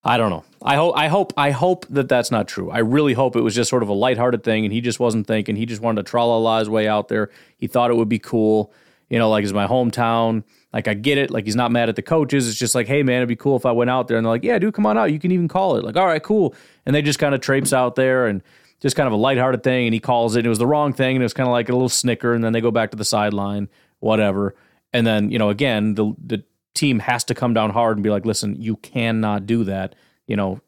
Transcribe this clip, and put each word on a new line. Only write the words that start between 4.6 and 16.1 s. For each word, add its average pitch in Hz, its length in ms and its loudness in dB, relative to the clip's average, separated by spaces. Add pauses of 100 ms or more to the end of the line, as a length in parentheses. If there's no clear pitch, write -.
and 107 100 -2
he 117 60 -2
just 120 180 -4
wasn't 113 300 0
thinking. 110 260 -2
He 110 100 -4
just 113 160 -8
wanted 110 240 -2
to - 60 -14
tra-la-la 113 480 2
his 107 100 0
way 107 200 0
out 107 180 0
there. 107 240 -2 (260)
He 113 120 -8
thought 120 240 2
it 120 40 2
would 113 120 2
be 110 100 0
cool. 110 540 0 (380)
You 117 100 0
know, 110 100 4
like, 107 140 2
it's 98 80 -2
my 101 160 0
hometown. 117 760 0 (300)
Like, 110 160 -4
I 107 60 -2
get 139 240 0
it. 135 120 -2
Like, 110 140 -4
he's 107 100 -4
not 120 160 0
mad 117 180 2
at 110 60 -2
the - 80 -6
coaches. 143 460 0
It's 107 100 -6
just 123 160 -2
like, 113 140 -2
"Hey, 143 160 0
man, 123 140 2
it'd 123 100 0
be 120 80 -2
cool 139 180 0
if 120 100 -2
I 127 60 2
went 120 200 2
out 127 180 0
there." 117 80 0
And 113 100 0
they're 113 60 2
like, 120 100 -2
"Yeah, 233 160 0
dude, 208 160 0
come 208 120 0
on 214 120 2
out. 196 140 2
You 151 80 -2
can 180 100 -2
even 175 160 2
call 185 300 0
it." - 80 -2
Like, 110 120 -6
"All 185 100 2
right, 160 160 0